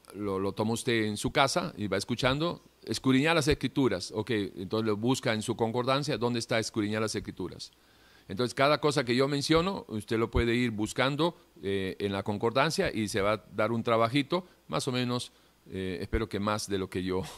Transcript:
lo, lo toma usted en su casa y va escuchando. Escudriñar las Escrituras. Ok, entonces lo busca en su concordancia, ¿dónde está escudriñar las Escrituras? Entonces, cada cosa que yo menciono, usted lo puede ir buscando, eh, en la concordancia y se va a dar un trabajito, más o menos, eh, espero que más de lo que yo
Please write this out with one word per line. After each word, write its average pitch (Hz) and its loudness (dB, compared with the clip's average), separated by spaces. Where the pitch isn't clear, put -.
lo, 98 -6
lo 98 -2
toma 110 -2
usted 117 0
en 107 -2
su 127 -2
casa 151 0
y 101 -4
va 95 0
escuchando. 135 -2
Escudriñar 131 2
las 151 4
Escrituras. 131 0
Ok, 107 -4
entonces 107 -2
lo 107 2
busca 120 0
en 107 -2
su 113 -4
concordancia, 123 0
¿dónde 120 0
está 117 0
escudriñar 110 0
las 107 -2
Escrituras? 90 -8
Entonces, 117 -2
cada 143 4
cosa 147 2
que 120 2
yo 135 4
menciono, 156 2
usted 110 -2
lo 113 2
puede 117 4
ir 123 2
buscando, 131 0
eh, 95 -2
en 101 0
la 98 0
concordancia 120 0
y 107 0
se 98 0
va 101 2
a 110 -2
dar 110 0
un 113 0
trabajito, 120 2
más - -4
o 131 -2
menos, 123 -2
eh, 92 -4
espero 107 -2
que 104 -4
más 104 -2
de 98 -2
lo 92 -4
que 92 -4
yo 92 0